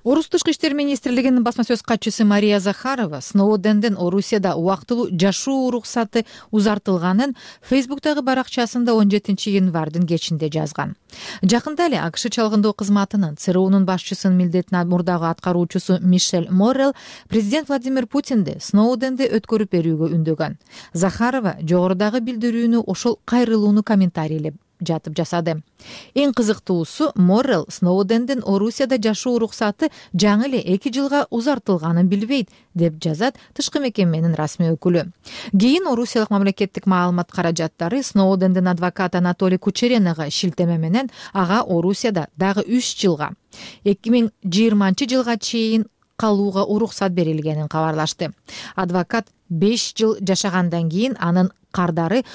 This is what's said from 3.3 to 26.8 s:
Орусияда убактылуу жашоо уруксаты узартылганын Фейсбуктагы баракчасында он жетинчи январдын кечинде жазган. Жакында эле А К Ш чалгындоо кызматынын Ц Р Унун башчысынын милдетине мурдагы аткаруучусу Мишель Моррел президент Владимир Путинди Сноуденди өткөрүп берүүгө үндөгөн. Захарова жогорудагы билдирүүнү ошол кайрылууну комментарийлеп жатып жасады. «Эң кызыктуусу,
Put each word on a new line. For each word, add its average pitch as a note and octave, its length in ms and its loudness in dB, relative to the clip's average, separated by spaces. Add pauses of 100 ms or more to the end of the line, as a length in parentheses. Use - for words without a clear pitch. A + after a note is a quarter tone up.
Орусияда F#3 580 0
убактылуу F#3+ 560 -2
жашоо G3+ 580 0
уруксаты A#3 580 -4 (240)
узартылганын G#3 840 2 (300)
Фейсбуктагы C#4 580 0
баракчасында B3 720 0
он G#3+ 160 6
жетинчи G3+ 480 0
январдын E3+ 500 0
кечинде D#3+ 460 -2
жазган. D3+ 400 -4 (480)
Жакында C#4 460 2
эле C#4 100 0
А E3 140 -2
К - 80 -10
Ш - 100 -4
чалгындоо G#3+ 460 2
кызматынын G3 640 0
Ц - 100 -6
Р F3+ 80 4
Унун F#3+ 300 4
башчысынын F#3 500 0
милдетине F3+ 480 0
мурдагы F3 460 0
аткаруучусу F3 720 -2
Мишель F3+ 480 2
Моррел C4 420 2 (380)
президент A3+ 400 0
Владимир C4 360 -2
Путинди G#3+ 540 -2
Сноуденди B3 640 2
өткөрүп G#3+ 480 0
берүүгө E3 400 0
үндөгөн. D#3 460 -2 (340)
Захарова G#3 680 -2
жогорудагы F#3 580 0
билдирүүнү A#3 640 0
ошол G#3+ 380 -2
кайрылууну A3 580 2
комментарийлеп D#3+ 800 0 (240)
жатып D#3+ 320 -4
жасады. E3 460 -2 (520)
«Эң C#4 200 2
кызыктуусу, G3+ 800 -2